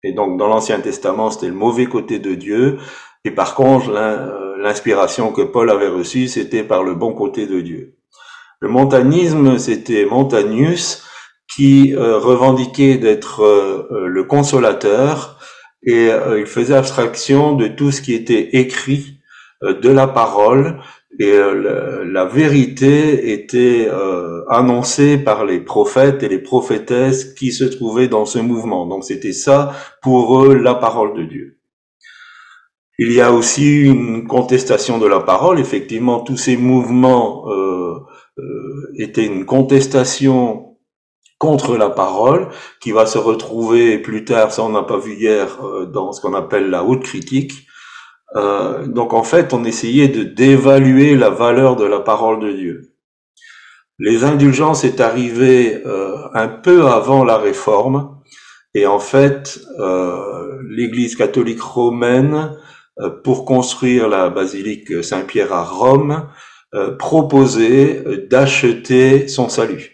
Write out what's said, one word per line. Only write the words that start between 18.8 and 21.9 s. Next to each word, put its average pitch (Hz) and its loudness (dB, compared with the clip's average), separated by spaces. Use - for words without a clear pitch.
euh, 95 -4
de 113 2
la 135 4
parole 120 2
et, 101 2
euh, 101 4
la, 98 -6